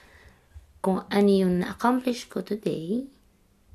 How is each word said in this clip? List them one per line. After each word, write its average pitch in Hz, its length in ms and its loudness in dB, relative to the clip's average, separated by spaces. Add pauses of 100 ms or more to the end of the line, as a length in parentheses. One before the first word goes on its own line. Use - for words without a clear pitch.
(840)
kung 185 140 2 (100)
ano 202 240 4
yung 180 320 2
na-accomplish 247 640 -2
ko 190 160 -8
today, 208 640 -4 (680)